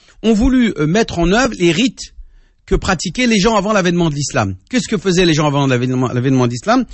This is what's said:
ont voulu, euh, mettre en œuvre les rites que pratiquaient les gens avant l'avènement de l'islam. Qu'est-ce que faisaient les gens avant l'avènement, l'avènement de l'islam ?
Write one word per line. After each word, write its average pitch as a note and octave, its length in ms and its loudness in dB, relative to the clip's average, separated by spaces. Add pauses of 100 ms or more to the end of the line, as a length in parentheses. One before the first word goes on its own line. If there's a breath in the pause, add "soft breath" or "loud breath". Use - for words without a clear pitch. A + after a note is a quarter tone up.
(220 soft breath)
ont A3 100 2
voulu, A#3+ 460 2
euh, D3+ 80 0
mettre G#3 340 0
en E3+ 120 2
œuvre A3+ 260 0
les F3 120 2
rites G3+ 440 -2 (520)
que - 100 -2
pratiquaient F#3 500 -2
les A3+ 120 2
gens A3 180 2
avant G3+ 160 0
l'avènement F3 380 0
de C#3+ 40 -4
l'islam. A#2+ 400 -4 (140)
Qu'est-ce B3+ 180 -2
que A3 100 -4
faisaient F3+ 300 0
les D#3+ 80 2
gens D3+ 120 0
avant C#3 200 0
l'avènement, B2+ 420 0
l'avènement B2+ 380 0
de A#2+ 60 -2
l'islam ? A3 420 0